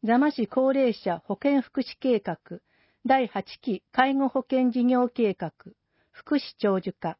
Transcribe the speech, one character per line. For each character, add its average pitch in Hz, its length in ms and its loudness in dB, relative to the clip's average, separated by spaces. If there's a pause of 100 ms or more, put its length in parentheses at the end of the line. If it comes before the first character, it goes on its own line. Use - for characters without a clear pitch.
座 233 160 2
間 285 140 2
市 220 160 -2
高 262 240 0
齢 254 200 2
者 170 320 -4
保 196 120 -6
健 277 260 0
福 - 180 -6
祉 - 180 -6
計 240 220 0
画 175 180 -6 (680)
第 262 220 2
八 - 160 -8 (160)
期 214 220 -6 (100)
介 262 220 2
護 269 140 0
保 262 120 -2
険 254 300 0
事 240 140 0
業 247 240 2
計 220 260 -2
画、 160 180 -8 (580)
福 - 260 -4
祉 269 40 2 (180)
長 190 220 0
寿 180 120 -8
課 - 280 -8